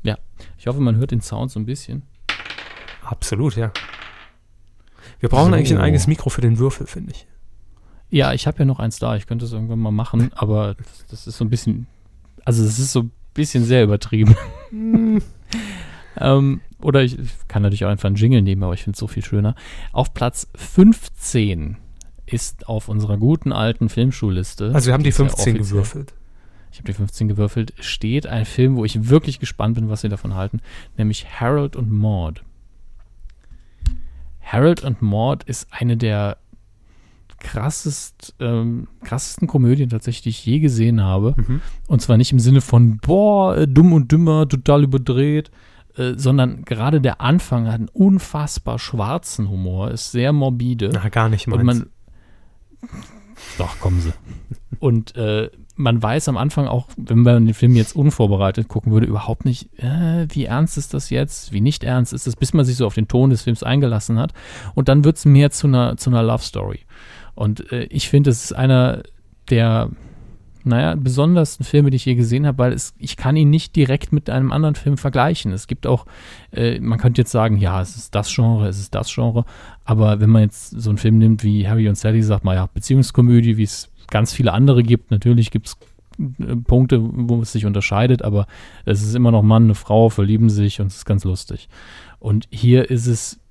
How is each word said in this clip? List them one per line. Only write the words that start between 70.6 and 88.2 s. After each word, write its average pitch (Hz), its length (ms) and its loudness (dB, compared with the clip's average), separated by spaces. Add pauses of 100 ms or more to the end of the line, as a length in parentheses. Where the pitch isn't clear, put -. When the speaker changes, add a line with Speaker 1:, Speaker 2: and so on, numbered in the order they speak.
Speaker 1:
naja, 135 320 0
besondersten 147 680 0
Filme, 143 280 4
die 131 60 0
ich - 80 -4
je 127 100 0
gesehen 120 320 0
habe, 135 100 -2
weil 123 160 2
es, - 240 -10
ich - 180 -12
kann 135 220 0
ihn 147 140 4
nicht - 240 0
direkt 139 360 0
mit 147 200 -2
einem 131 200 0
anderen 151 220 0
Film 143 240 -2
vergleichen. 131 560 -2
Es 95 140 -10
gibt - 180 -8
auch, 123 220 0 (440)
äh, 117 280 -2
man 113 180 -2
könnte 120 240 2
jetzt 117 100 0
sagen, 110 260 2
ja, 95 260 0
es - 120 -10
ist - 200 -14
das 104 180 -4
Genre, 113 340 2
es 98 120 -4
ist 98 160 -10
das - 180 -6
Genre. 117 320 -2 (400)
Aber 107 340 2
wenn 107 120 4
man 110 100 8
jetzt - 300 -2
so 113 180 -6
einen 107 80 0
Film 110 220 4
nimmt 110 240 4
wie 104 240 0
Harry 110 200 2
und 98 120 2
Sally, 110 240 2
sagt 104 200 0
man, 92 120 0
ja, 92 100 0
Beziehungskomödie, 120 920 2
wie 110 60 0
es - 280 -8 (180)
ganz 107 240 0
viele 117 200 2
andere 120 300 6
gibt. 117 280 2
Natürlich 117 400 2
gibt's, - 260 -8 (400)
äh, 123 380 -6
Punkte, 123 480 4
wo 117 380 -2
es 113 100 -6
sich 107 160 -4
unterscheidet, 104 560 2